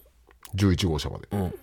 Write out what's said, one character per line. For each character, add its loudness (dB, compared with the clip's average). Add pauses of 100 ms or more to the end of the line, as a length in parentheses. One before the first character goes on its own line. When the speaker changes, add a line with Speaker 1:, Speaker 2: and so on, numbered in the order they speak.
(540)
Speaker 1:
十 6
一 0
号 2
車 -4
ま -10
で。 -16
Speaker 2:
う -2
ん。 -2